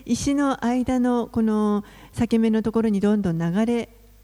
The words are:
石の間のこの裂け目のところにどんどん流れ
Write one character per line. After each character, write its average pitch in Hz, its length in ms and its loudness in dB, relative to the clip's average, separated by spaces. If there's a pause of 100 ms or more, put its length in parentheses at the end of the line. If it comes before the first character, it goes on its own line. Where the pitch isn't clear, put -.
石 262 280 -2
の 277 300 0
間 247 360 0
の 240 260 0
こ - 160 -2
の 208 420 0 (280)
裂 240 160 -2
け 226 100 2
目 226 120 2
の 220 120 2
と 220 100 -4
こ 220 100 0
ろ 226 60 0
に 202 120 0
ど 208 160 2
ん 208 60 0
ど 180 100 0
ん 165 60 -2
流 170 280 0
れ 233 220 -2 (360)